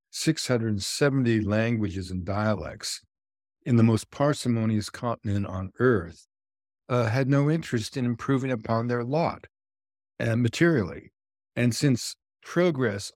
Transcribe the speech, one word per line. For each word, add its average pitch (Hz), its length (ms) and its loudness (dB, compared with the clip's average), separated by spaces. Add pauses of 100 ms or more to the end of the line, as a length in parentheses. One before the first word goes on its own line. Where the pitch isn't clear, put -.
(100)
six - 380 -2
hundred 110 340 0
seventy 127 600 2
languages 104 680 0
and 90 140 -4
dialects 98 760 -4 (640)
in 123 100 4
the 113 60 8
most 113 280 2
parsimonious 113 760 0
continent 104 580 -4
on 92 320 -8
earth, 98 480 0 (600)
uh, 120 200 0
had 127 200 0
no 143 220 2
interest 156 440 -2
in 123 120 -2
improving 131 440 -2
upon 117 360 -2
their 120 180 -2
lot, 143 420 -2 (720)
uh, 117 160 0
materially. 120 800 0 (420)
And 117 200 2
since - 420 0 (260)
progress 131 720 0